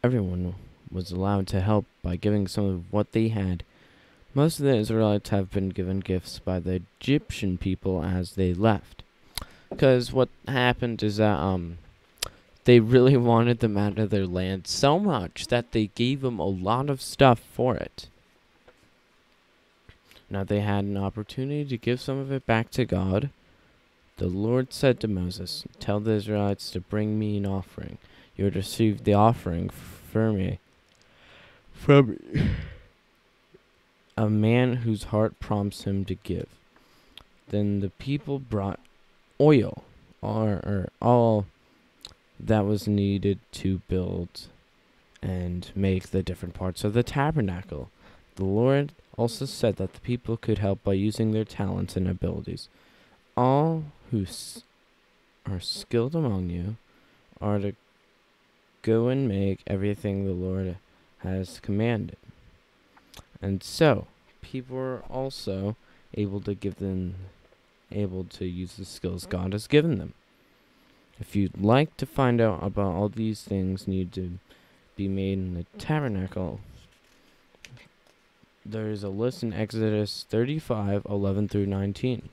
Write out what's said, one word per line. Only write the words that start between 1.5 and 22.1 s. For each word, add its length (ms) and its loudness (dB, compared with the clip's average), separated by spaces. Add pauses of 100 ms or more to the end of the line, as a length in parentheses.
help 240 2 (160)
by 140 -4
giving 320 0
some 180 -2
of 280 -4
what 180 0
they 160 2
had. 360 -2 (720)
Most 240 2
of 60 0
the 100 6
Israelites 540 2
have 220 0
been 180 0
given 300 -2
gifts 400 -4
by 200 -2
the 220 -2 (180)
Egyptian 580 -2
people 460 -2
as 300 -4
they 200 0
left. 500 0 (760)
'Cause 340 4
what 180 2 (180)
happened 560 0
is 140 0
that, 220 4
um, 380 -2 (840)
they 160 10
really 380 8
<laughs> 140 4
wanted 280 6
them 180 2
out 220 0
of 100 2
their 160 2
land 400 -2
so 320 2
much 500 -2
that 240 -2
they 160 2
gave 340 -2
them 180 -2
a 80 0
lot 420 0
of 120 -2
stuff 380 8
for 360 0
it. 320 -10 (2250)
Now 140 -4
they 180 0
had 240 0
an 120 -4
opportunity 680 -6
to 120 -6
give 240 -2
some 160 -4